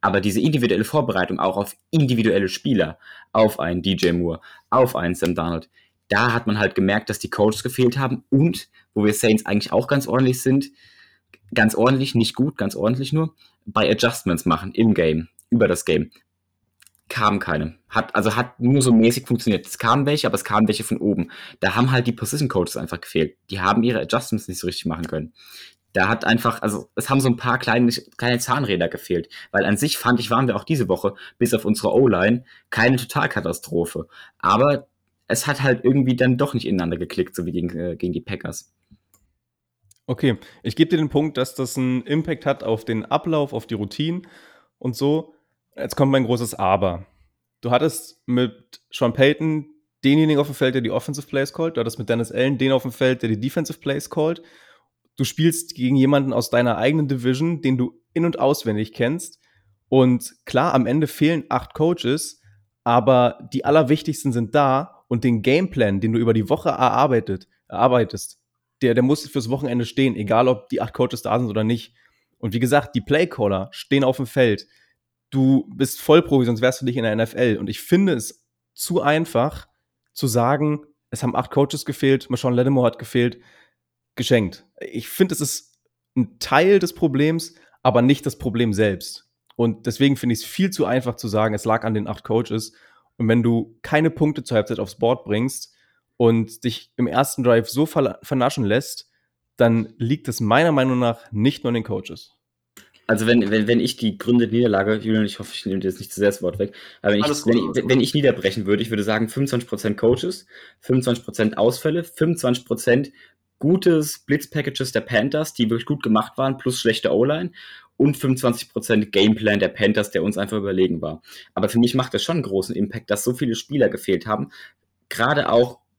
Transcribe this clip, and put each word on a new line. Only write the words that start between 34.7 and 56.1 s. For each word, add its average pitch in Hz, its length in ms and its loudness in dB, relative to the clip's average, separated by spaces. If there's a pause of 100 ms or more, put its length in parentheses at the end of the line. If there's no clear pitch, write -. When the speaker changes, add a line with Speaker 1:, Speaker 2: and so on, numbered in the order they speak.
Speaker 1:
es - 180 -2
hat 135 160 -2
halt 131 220 2
irgendwie 127 320 4
dann 127 220 2
doch 139 160 -2
nicht 110 120 -2
ineinander 85 300 0
geklickt, 90 400 -4
so 87 80 -6
wie 85 80 -6
gegen, 87 160 -2 (100)
äh, 87 180 -6
gegen 90 180 -4
die - 80 -6
Packers. - 520 -12 (1300)
Speaker 2:
Okay, 123 320 0 (240)
ich 120 120 -6
gebe 160 140 2
dir 170 80 0
den 156 140 0
Punkt, 147 260 -2
dass 131 180 -4
das 131 220 -6
einen 127 300 -2
Impact 156 400 -4
hat 139 180 -4
auf 110 220 -4
den 110 180 -4
Ablauf, 151 480 -2
auf 117 140 -8
die 117 80 -6
Routinen 151 520 -6 (520)
und 123 180 -6
so. 151 380 -2 (420)
Jetzt - 200 -8
kommt 135 160 4
mein 135 120 4
großes 117 300 -2
Aber. 92 500 0 (560)
Du 120 120 -2
hattest - 560 -2
mit 123 520 -2 (120)
Sean 120 200 0
Payton 147 540 2 (380)
denjenigen 151 340 4
auf 143 80 2
dem 143 80 -10
Feld, 131 220 0
der 127 60 0
die 117 100 -4
Offensive 135 340 -6
Plays 139 260 -4
callt. 165 240 -4
Du 123 40 -2
hattest 113 180 -4
mit 107 100 -10
Dennis 117 220 -2
Allen 131 280 0
den 135 120 2
auf 131 120 2
dem 127 100 -8
Feld, 131 300 0
der 120 60 -2
die 110 120 0
Defensive 147 400 -6
Plays 143 280 -6
callt. 165 320 -2 (760)
Du 131 80 -2
spielst 165 500 0
gegen 127 220 0
jemanden 135 360 4